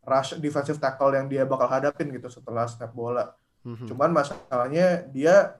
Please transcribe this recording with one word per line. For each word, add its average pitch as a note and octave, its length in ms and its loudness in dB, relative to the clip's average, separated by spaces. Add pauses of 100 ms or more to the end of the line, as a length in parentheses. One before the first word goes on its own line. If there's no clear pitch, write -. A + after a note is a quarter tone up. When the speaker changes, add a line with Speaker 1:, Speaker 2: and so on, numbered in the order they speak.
Speaker 1:
rush C3 380 -2
defensive D3 400 -2
tackle C3+ 400 2
yang C3+ 80 -2
dia C3+ 160 0
bakal C3 240 0
hadapin C#3 480 -2
gitu B2 160 -12
setelah A#2 400 -6
snap A#2 240 -14
bola. A#2+ 400 -4 (320)
Speaker 2:
Mhm. A#2 240 -12
Speaker 1:
Cuman D3 240 2
masalahnya D3+ 960 0
dia D#3+ 500 4